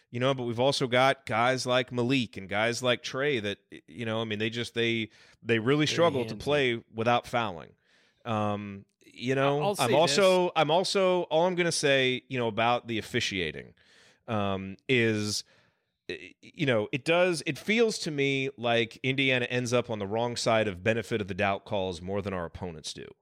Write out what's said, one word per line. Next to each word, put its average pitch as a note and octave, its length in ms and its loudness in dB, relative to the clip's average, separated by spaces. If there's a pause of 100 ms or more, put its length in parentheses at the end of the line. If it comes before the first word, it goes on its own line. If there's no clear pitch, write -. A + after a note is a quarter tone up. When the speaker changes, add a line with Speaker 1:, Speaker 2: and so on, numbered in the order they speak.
(120)
Speaker 1:
you A#2+ 80 -6
know, C3+ 120 2
but B2+ 120 -4
we've A#2 160 -4
also C#3 260 2
got B2+ 400 2
guys B2 400 0
like B2+ 240 0
Malik A#2+ 460 0
and F#2+ 120 -12
guys A2+ 360 0
like B2 180 2
Trey C3 380 -2
that, G2+ 180 -4 (300)
you F#2 180 -12
know, A2 140 -2
I A#2 40 -4
mean, G#2+ 140 -4
they A2 120 -2
just, A#2 240 -8
they, A#2 360 0 (320)
they A2+ 160 2
really C#3 280 2
Speaker 2:
Very - 80 -2
Speaker 1:
struggle C#3+ 300 2
to A2 120 -8
Speaker 2:
handsy. - 20 -14
Speaker 1:
play C3 440 0 (120)
without A#2 320 2
fouling. F#2 440 -4 (540)
Um, G#2 600 -4 (180)
you B2 320 -4
know, C#3 260 2
Speaker 2:
I'll G3 200 0
Speaker 1:
I'm B2 100 2
Speaker 2:
say - 60 4
Speaker 1:
also, F3+ 480 6
Speaker 2:
this. F3+ 100 -2
Speaker 1:
I'm D3+ 160 2
also, F#3 520 2
all E3 240 2
I'm F#3 100 0
gonna E3+ 160 2
say, C3 560 2
you C3 100 -4
know, A#2+ 80 0
about A2+ 400 0
the A#2 120 -4
officiating, D#2+ 760 -4 (540)
um, G2 480 -4 (120)
is, A2 540 2 (640)
y-, F2 320 -12
you - 240 -6
know, A2+ 280 2
it C3+ 120 -6
does, F3 400 2
it D3 140 -4
feels A3 400 2
to E3 140 -6
me C#3 440 0
like A#2 460 0
Indiana C3 440 0
ends B2 260 -2
up A#2+ 180 2
on A2 80 -4
the G2+ 80 -4
wrong A#2 300 -2
side A2 320 2
of F2+ 160 -8
benefit A2+ 360 0
of F#2+ 60 -4
the F#2+ 80 -6
doubt G2 300 -2
calls F#2+ 360 -4
more F#2+ 220 -4
than F#2+ 100 -6
our F2+ 120 -4
opponents E2 500 -12
do. - 80 -14 (200)